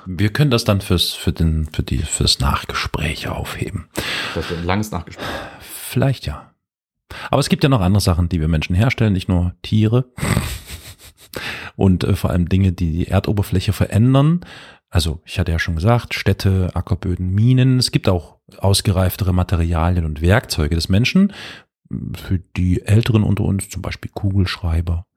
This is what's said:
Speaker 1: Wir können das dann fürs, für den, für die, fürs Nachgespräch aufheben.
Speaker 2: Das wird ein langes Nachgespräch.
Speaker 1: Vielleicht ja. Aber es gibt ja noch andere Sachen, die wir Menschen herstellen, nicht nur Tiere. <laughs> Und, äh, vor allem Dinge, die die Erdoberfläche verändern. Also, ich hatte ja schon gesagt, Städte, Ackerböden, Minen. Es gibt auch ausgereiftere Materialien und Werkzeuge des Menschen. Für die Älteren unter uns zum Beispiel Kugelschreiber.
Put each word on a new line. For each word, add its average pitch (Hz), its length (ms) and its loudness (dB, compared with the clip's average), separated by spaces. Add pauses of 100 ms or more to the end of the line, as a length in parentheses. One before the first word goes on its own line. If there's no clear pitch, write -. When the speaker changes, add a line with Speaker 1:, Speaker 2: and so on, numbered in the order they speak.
Speaker 1:
Wir 92 280 -2
können 147 180 2
das 117 140 0
dann 98 160 2
fürs, - 320 0
für - 180 -2
den, 78 400 0
für - 120 -4
die, - 160 -2
fürs - 400 0
Nachgespräch - 880 -4
aufheben. - 580 -8 (480)
Speaker 2:
Das 82 140 -6
wird 82 100 -6
ein 87 60 -8
langes 101 260 -2
Nachgespräch. - 340 -10 (360)
Speaker 1:
Vielleicht - 640 -4
ja. - 260 -10 (800)
Aber 131 100 2
es 139 80 -2
gibt - 160 0
ja 151 60 2
noch 131 120 4
andere 92 200 4
Sachen, 85 260 2
die 82 140 -2
wir 78 80 0
Menschen 82 260 0
herstellen, 107 380 2
nicht 90 160 -2
nur 90 320 0
Tiere. 107 560 2
<laughs> - 1600 -8
Und, 92 260 4
äh, 95 140 2
vor - 120 -2
allem 87 200 0
Dinge, 95 240 4
die 87 180 -2
die 85 160 -2
Erdoberfläche 98 640 0
verändern. 135 720 2 (480)
Also, 80 360 -2
ich - 140 -6
hatte 87 140 0
ja 82 60 0
schon 85 160 -2
gesagt, 113 380 0
Städte, 95 600 0
Ackerböden, 90 600 -2
Minen. 127 460 4
Es - 120 0
gibt - 180 2
auch 90 300 -2 (180)
ausgereiftere 92 760 2
Materialien 85 720 2
und 76 180 -4
Werkzeuge 82 540 2
des 85 140 -2
Menschen. 127 420 4 (840)
Für - 240 -4 (160)
die 90 280 0
Älteren 110 400 4
unter 101 200 2
uns 95 260 0
zum 90 120 -8
Beispiel - 320 -8
Kugelschreiber. 87 920 -2 (120)